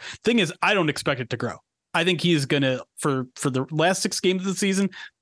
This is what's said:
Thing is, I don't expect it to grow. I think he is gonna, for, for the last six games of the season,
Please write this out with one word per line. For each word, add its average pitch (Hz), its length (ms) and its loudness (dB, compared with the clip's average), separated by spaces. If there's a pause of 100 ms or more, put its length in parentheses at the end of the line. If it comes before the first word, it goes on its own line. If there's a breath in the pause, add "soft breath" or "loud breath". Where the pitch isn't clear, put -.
(240 loud breath)
Thing 240 160 2
is, 175 120 0 (100)
I 190 120 2
don't 175 160 2
expect 139 320 -2
it 117 80 -10
to 123 80 -4
grow. 113 200 -6 (360)
I 170 100 2
think 175 180 2
he 175 120 4
is 143 140 2
gonna, 135 340 2 (160)
for, 131 380 -2
for - 160 -2
the 127 180 0
last 165 320 2
six - 180 -2
games 185 220 2
of 190 60 -6
the 190 80 -2
season, 196 340 0 (320 loud breath)